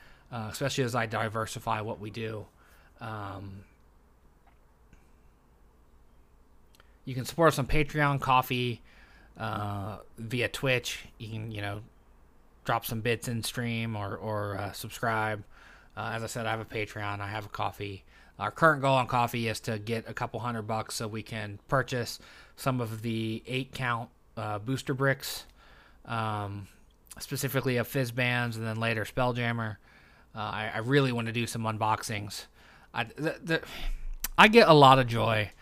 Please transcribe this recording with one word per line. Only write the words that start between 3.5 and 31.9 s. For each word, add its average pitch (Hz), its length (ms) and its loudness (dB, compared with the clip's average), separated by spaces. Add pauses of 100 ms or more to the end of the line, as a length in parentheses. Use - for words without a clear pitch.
you 135 100 -6
can 123 120 -4
support 165 240 6
us 151 100 2
on 123 80 0
Patreon, 143 540 4
Coffee, 123 600 2 (560)
uh, 104 600 -4 (200)
via 113 300 -2
Twitch. - 580 -2 (120)
You 107 120 -12
can, 110 220 -8
you 104 100 -8
know, 101 200 -6 (840)
drop 117 220 0
some 113 160 -4
bits 117 260 -2
in 117 160 -4
stream 113 520 -4
or, 104 200 -6
or, 101 420 -4
uh, 101 140 -4
subscribe. 110 720 -2 (540)
Uh, 110 160 -6
as 113 100 -6
I 110 40 -6
said, 117 180 -6
I 110 60 0
have 113 80 -2
a 107 60 -8
Patreon, 104 540 -6
I 101 80 -6
have 104 180 -6
a 104 40 -14
Coffee. 101 540 -6 (340)
Our 104 140 -4
current 151 300 4
goal 135 140 4
on 123 120 2
Coffee 117 400 0
is 107 140 -4
to 113 180 -4
get 113 280 -6
a 110 60 -10
couple 113 260 -6
hundred 117 240 -4
bucks 110 320 -4
so 117 120 -4
we 107 160 -8
can 104 440 -10
purchase 127 520 0 (360)
some 127 260 0
of 110 200 -6
the 113 460 -2
eight 131 260 -4
count, 120 360 -2 (280)
uh, 107 220 -4
booster 131 340 -4
bricks, 135 520 0 (600)
um, 104 600 -4 (520)
specifically 131 580 -2
of 117 100 0
Fizz 131 240 -2
Bands 123 460 0
and 113 100 -4
then 110 100 -4
later 113 280 0
Spelljammer. 120 720 -2 (580)
Uh, 110 40 -10
I, 107 360 -4
I - 40 -2
really 131 320 4
wanna 113 200 -2
do 117 160 -2
some 117 160 -4
unboxings. 107 800 -2 (480)